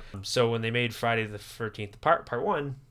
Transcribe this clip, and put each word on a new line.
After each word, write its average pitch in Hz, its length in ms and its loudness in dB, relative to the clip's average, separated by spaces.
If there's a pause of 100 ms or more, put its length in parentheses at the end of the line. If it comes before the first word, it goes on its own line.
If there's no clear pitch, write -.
(140)
Um, 98 100 -8
so 117 280 4
when 117 100 0
they 113 100 0
made 120 220 2
Friday 113 320 2
the 104 140 -8
thirteenth - 600 -8
part, 165 240 4
part 127 180 -2
one 147 320 0 (160)